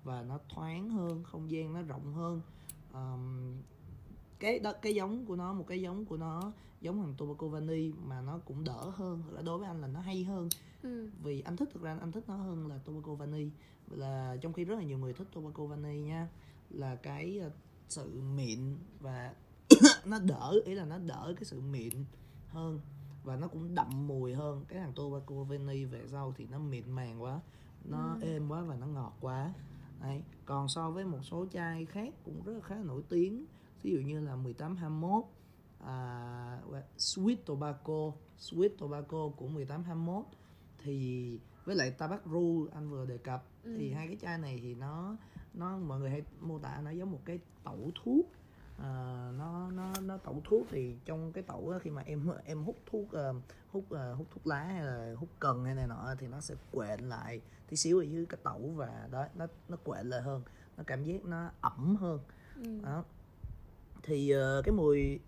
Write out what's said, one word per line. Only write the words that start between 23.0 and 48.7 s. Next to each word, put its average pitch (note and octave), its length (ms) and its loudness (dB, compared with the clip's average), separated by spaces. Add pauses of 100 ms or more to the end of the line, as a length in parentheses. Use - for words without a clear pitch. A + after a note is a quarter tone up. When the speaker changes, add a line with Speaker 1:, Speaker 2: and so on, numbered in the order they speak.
Speaker 1:
và C3 120 -4
nó C#3 120 -2
cũng E3+ 280 -4
đậm C#3 320 4
mùi B2+ 260 2
hơn. C#3+ 340 0
Cái F3+ 120 -6
thằng D#3 160 -4
Tobacco C#3 400 -4
Vanille C#3 500 -2
về A#2 220 -6
sau C3+ 300 -4
thì A2 140 -10
nó C#3 80 -6
mịn B2+ 320 -2
màng A#2+ 320 -4
quá, C3 160 -2 (500)
nó A3+ 320 -2
Speaker 2:
Ừ. D#3+ 60 0
Speaker 1:
êm D3+ 220 0
quá D#3+ 120 -2
và D#3+ 140 -4
nó B2 120 -6
ngọt C#3 340 -4
quá. C3 320 0 (480)
Đấy. C3+ 200 -2 (240)
Còn C#3 240 0
so D#3+ 220 0
với F#3 140 -2
một E3 180 -2
số E3+ 280 -2
chai E3 340 -2
khác G#3 280 -4 (120)
cũng D#3 180 -8
rất G3+ 100 -4
là A3+ 80 -6
khá G3 140 -6
nổi D#3 340 -2
tiếng, F#3+ 360 4 (380)
ví G3 80 2
dụ D#3+ 80 6
như C#3+ 200 0
là C#3+ 160 -2
mười B2+ 180 -2
tám D#3 220 -4
hai E3+ 140 -2
mươi D#3 100 0
mốt, F#3+ 240 4 (560)
à, B2 800 -6 (380)
Sweet G3+ 380 4 (100)
Tobacco, D3+ 640 0 (280)
Sweet F3+ 380 6
Tobacco D3 600 -2
của C3 100 -6
mười D3 180 -2
tám D3 180 -4
hai E3+ 120 -4
mươi E3 100 0
mốt. F#3 200 0 (600)
Thì B2+ 540 -2 (260)
với G3 100 0
lại C3 160 6
Tabac D#3+ 340 -2
Rouge E3 500 4
anh D3+ 140 -4
vừa C3+ 160 -2
đề B2+ 120 -4
cập, C3 260 -4 (200)
Speaker 2:
Ừ. A3+ 140 -6
Speaker 1:
thì C3+ 160 -2
hai D#3 140 -4
cái G3 140 -6
chai E3+ 160 -2
này C#3 260 -4
thì B2 120 -6
nó, D#3 400 -4 (380)
nó, F3+ 240 -4
mọi D3 220 -2
người C#3 100 0
hay D3 140 0 (160)
mô D#3+ 200 -4
tả C#3 240 -6
nó D3+ 80 -4
giống F#3 200 -2
một D3 140 -4
cái E3+ 140 -4 (240)
tẩu - 280 -6 (120)
thuốc. C#4 220 8 (520)